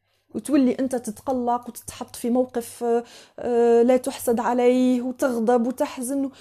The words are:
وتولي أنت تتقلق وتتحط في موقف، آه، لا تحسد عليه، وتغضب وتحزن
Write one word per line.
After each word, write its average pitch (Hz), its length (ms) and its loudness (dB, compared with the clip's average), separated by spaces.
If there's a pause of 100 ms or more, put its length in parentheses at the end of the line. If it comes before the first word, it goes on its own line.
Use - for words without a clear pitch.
(340)
وتولي 254 440 0
أنت 262 180 -2
تتقلق 240 720 -4
وتتحط - 480 -16
في 240 140 -4
موقف، 240 540 -2 (540)
آه، 233 440 4
لا 254 140 6
تحسد 254 440 -4
عليه، 247 600 2
وتغضب 247 640 0
وتحزن 262 640 -4 (100)